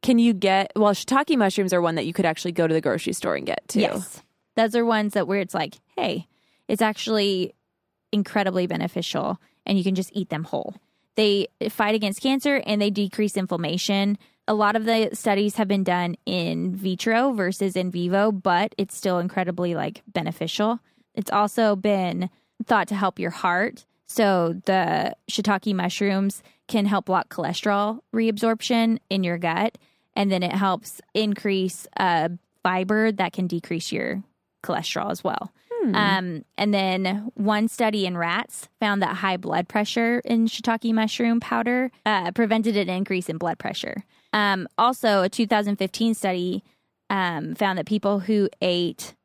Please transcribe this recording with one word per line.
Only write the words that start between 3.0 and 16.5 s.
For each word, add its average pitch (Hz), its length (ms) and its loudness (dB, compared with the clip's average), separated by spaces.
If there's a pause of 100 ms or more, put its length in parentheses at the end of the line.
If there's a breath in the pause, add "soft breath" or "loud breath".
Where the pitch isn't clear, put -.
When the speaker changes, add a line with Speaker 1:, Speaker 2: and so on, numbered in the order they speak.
Speaker 1:
store - 240 -2
and 69 100 -6
get, - 220 -4
too. - 140 0
Speaker 2:
Yes. - 380 -4 (360)
Those 226 180 2
are 233 100 4
ones 214 300 0
that 185 140 0
where 196 100 0
it's 185 160 -6
like, 165 220 -4 (200)
hey, 180 300 -4 (400)
it's 214 160 0
actually 208 720 0 (560)
incredibly 190 560 0
beneficial, 170 760 -4 (240)
and 196 140 2
you 180 60 0
can 190 100 0
just 180 180 -4
eat 185 160 -6
them 156 160 -6
whole. - 300 -6 (400)
They 202 320 4 (240)
fight 214 240 0
against 208 260 -2
cancer, 269 460 0
and 208 160 0
they 208 80 2
decrease 202 460 -2
inflammation. 185 840 -2 (300 soft breath)
A 214 60 2
lot 208 220 2
of 220 100 0
the 226 260 2
studies 208 440 0
have 208 120 0
been 196 160 2
done 175 320 0 (100)
in 170 480 -2